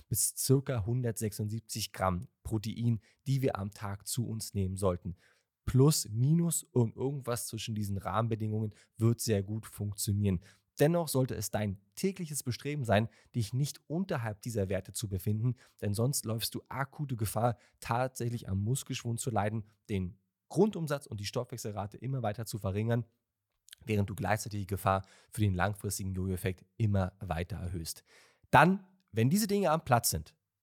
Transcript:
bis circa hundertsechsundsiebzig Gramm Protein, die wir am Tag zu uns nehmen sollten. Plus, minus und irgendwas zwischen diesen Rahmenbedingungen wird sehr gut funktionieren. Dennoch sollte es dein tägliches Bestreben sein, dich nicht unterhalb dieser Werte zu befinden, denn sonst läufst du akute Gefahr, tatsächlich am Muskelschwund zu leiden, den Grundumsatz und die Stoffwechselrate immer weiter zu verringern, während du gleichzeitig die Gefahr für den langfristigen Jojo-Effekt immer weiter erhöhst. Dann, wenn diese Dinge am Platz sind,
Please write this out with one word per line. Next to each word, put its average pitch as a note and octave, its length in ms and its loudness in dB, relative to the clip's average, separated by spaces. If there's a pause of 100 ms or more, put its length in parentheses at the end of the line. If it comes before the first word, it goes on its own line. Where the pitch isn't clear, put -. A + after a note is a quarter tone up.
bis - 280 0
circa C3 520 2
hundertsechsundsiebzig A2+ 1040 -4
Gramm F2+ 360 0 (140)
Protein, A2+ 580 -2 (280)
die C3+ 160 0
wir - 160 0
am G2+ 100 -4
Tag G2+ 380 -10
zu A#2 200 -4
uns A2 280 -6
nehmen F#2+ 200 0
sollten. F2+ 400 0 (520)
Plus, C#3 420 6
minus D3+ 520 2
und A#2 340 0
irgendwas B2 520 -4
zwischen A2 260 -6
diesen G2+ 240 -4
Rahmenbedingungen G#2+ 760 -2 (260)
wird A2+ 220 4
sehr G#2 220 2
gut G#2+ 240 -6
funktionieren. G2+ 760 0 (380)
Dennoch E3 300 4
sollte C3 260 0
es - 160 -4
dein G#2 320 -2 (140)
tägliches F3+ 480 -4
Bestreben C#3+ 420 -4
sein, A2 240 4 (240)
dich A2+ 180 -2
nicht C#3 360 -2
unterhalb C#3+ 560 -4
dieser G#2+ 260 -2
Werte F#2+ 240 -4
zu - 160 -4
befinden, G#2+ 460 0 (260)
denn G#2 140 0
sonst A#2+ 300 0
läufst A2 280 -4
du A#2+ 160 -6
akute C3+ 460 -6
Gefahr, A2 420 0 (220)
tatsächlich A#2+ 680 -2
am F#2+ 160 0
Muskelschwund A#2 560 -2
zu C3 120 -4
leiden, G#2+ 320 0 (260)
den F#2 300 -2 (300)
Grundumsatz E3 580 2
und G#2+ 120 -8
die G#2 60 -6
Stoffwechselrate G#2 720 -6
immer C3 240 -4
weiter A2 240 -4
zu - 140 -6
verringern, A2 440 0 (800)
während G2+ 240 2
du G#2+ 60 -6
gleichzeitig G#2 480 -2
die F#2+ 60 -6
Gefahr F#2+ 360 0 (280)
für A2 100 -2
den G2 140 4
langfristigen G2 580 -2
Jojo-Effekt F#2 500 -2 (140)
immer G2 420 2
weiter E2+ 380 -4
erhöhst. F2 460 -8 (480)
Dann, F3 340 8 (260)
wenn A2+ 200 4
diese G#3 160 2
Dinge G3 240 2
am D#3+ 120 2
Platz - 280 2
sind, - 240 -6 (280)